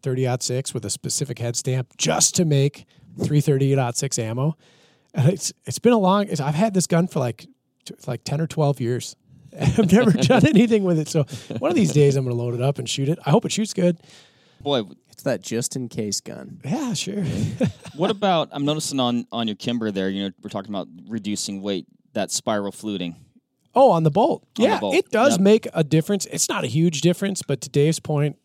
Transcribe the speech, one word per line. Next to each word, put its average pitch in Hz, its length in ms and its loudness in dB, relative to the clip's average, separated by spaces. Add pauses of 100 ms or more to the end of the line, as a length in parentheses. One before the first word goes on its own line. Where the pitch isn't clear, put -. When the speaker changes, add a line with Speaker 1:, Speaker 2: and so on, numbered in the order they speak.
Speaker 1:
thirty-aught 127 400 -2
six 127 320 -4
with 110 100 -6
a 101 60 -6
specific - 480 -6
head 117 180 -4
stamp 131 400 -4
just - 400 0
to 185 80 4
make 143 420 0 (360)
three 147 180 2
thirty-eight 135 380 2
aught 120 180 -2
six - 220 -4
ammo. 123 380 -2 (580)
And 139 160 4
it's, - 220 -4 (120)
it's - 140 -8
been 240 160 4
a 226 40 4
long, 202 300 2
it's, 170 120 -4
I've 147 140 -2
had 196 200 0
this 180 120 0
gun 175 220 2
for, - 120 -4
like, 120 260 -4 (380)
t-, - 100 -18 (120)
like, 123 180 -8
ten 147 160 -4
or 160 60 -2
twelve 143 340 0
years. 120 360 -4 (200)
<laughs> - 240 -16
I've 180 300 4
never 226 200 6
Speaker 2:
<laughs> - 20 6
Speaker 1:
done 247 340 4
anything 226 380 4
with 175 140 2
it. 151 100 -4
So 151 160 0 (340)
one 285 120 -2
of 349 60 0
these 196 160 2
days 139 240 6
I'm 135 80 -2
gonna 123 120 -4
load 120 180 -4
it 120 60 -4
up 139 180 0
and 123 100 -8
shoot 139 200 -2
it. 165 160 -2
I 147 60 0
hope - 140 4
it - 80 -4
shoots 214 200 -4
good. 175 260 0 (640)
Speaker 2:
Boy. 139 220 0 (280)
Speaker 3:
It's - 120 -20
that 117 180 -2
just 113 360 -6
in 123 120 -8
case 104 320 -4
gun. - 420 -16
Speaker 1:
Yeah, 240 300 -4
sure. 196 360 -4
<laughs> - 680 -4
Speaker 2:
What 165 140 0
about, 190 420 0
I'm 143 140 -4
noticing 147 340 -2
on, 120 320 0
on 117 160 -4
your 104 80 -6
Kimber 117 340 -4
there, 95 200 -2
you 98 140 -4
know, 95 60 -6 (120)
we're 104 80 -14
talking 110 200 -10
about 98 160 -8 (220)
reducing 101 540 -6
weight, 98 240 -4 (260)
that 98 180 -4
spiral 101 400 -4
fluting. 90 460 -8 (580)
Speaker 1:
Oh, 254 180 6
on 165 100 2
the 160 80 4
bolt. 214 320 0 (160)
Speaker 2:
On 214 60 2
the - 40 4
Speaker 1:
Yeah, - 120 2
Speaker 2:
bolt. - 140 -2
Speaker 1:
it 370 160 2
does 254 240 4
Speaker 2:
Yep. 180 60 0
Speaker 1:
make 208 320 6
a 165 100 0
difference. 156 440 0
It's - 240 -4
not 202 140 -4
a - 20 -4
huge 156 340 0
difference, 180 400 0
but - 220 -4
to - 80 -14
Dave's 151 300 2
point 147 440 -2